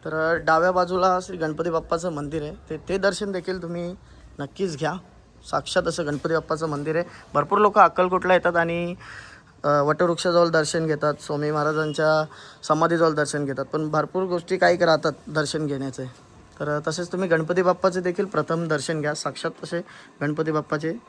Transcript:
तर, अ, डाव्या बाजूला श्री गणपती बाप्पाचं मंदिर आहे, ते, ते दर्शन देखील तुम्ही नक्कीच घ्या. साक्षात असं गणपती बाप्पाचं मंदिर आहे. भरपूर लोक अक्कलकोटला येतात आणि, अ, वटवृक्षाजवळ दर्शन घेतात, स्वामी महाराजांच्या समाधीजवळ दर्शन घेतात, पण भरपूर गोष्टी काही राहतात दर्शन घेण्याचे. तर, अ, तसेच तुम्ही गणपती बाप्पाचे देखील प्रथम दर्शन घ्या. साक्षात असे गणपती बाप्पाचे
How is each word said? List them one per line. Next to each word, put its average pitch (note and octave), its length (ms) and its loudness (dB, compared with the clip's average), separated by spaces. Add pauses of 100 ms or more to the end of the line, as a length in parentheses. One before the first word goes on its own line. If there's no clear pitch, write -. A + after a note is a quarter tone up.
तर, D#3+ 260 0
अ, D#3+ 140 0
डाव्या D#3+ 260 4
बाजूला F3+ 500 2
श्री F3+ 160 -12
गणपती D#3+ 320 -2
बाप्पाचं E3 420 -2
मंदिर D3 300 -6
आहे, D3 100 -8 (180)
ते, D#3 80 -8 (120)
ते F#3 80 -2
दर्शन G3 340 -2
देखील F#3 300 -6
तुम्ही F3 340 -8 (440)
नक्कीच D3+ 380 -4
घ्या. D#3 160 -2 (580)
साक्षात D#3 360 0
असं E3 180 -2
गणपती D3 280 -2
बाप्पाचं D#3 360 -2
मंदिर D3 260 -4
आहे. F3 100 0 (280)
भरपूर D3 260 2
लोक G#3 200 6
अक्कलकोटला F#3 540 6
येतात F3 220 4
आणि, E3+ 400 -2 (680)
अ, D3 40 0
वटवृक्षाजवळ E3 800 4
दर्शन D#3+ 400 0
घेतात, D3+ 260 0 (120)
स्वामी D3 260 -2
महाराजांच्या D#3 720 2 (380)
समाधीजवळ D#3+ 480 2
दर्शन D3 340 -2
घेतात, C3+ 200 -4
पण D#3 240 -4
भरपूर D#3 340 -2
गोष्टी F3 340 -4
काही F3 200 4
राहतात D#3+ 340 4 (160)
दर्शन D3+ 400 -2
घेण्याचे. C3+ 360 -6 (560)
तर, D3 260 -2
अ, E3 40 -2
तसेच F3 220 -6
तुम्ही F3+ 180 -2
गणपती E3 320 2
बाप्पाचे F3+ 380 2
देखील F3+ 260 -2
प्रथम E3 420 -2
दर्शन D#3 340 -2
घ्या. D3 120 -2
साक्षात D3 380 -6 (120)
असे E3+ 180 -6 (400)
गणपती D3+ 300 -2
बाप्पाचे D3+ 420 -2 (160)